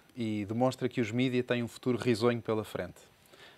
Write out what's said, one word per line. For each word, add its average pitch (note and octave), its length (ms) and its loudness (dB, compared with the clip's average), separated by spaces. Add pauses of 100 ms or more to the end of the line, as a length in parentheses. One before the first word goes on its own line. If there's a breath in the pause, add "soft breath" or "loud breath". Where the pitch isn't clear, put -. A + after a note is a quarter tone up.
(160)
e G#2+ 300 -2
demonstra B2 420 0
que B2 140 0
os G#2+ 80 -2
mídia B2 320 2
têm A#2+ 200 0
um A2+ 60 -4
futuro A#2+ 300 -2
risonho A#2+ 420 2
pela G#2+ 240 0
frente. F2+ 320 -8 (600 soft breath)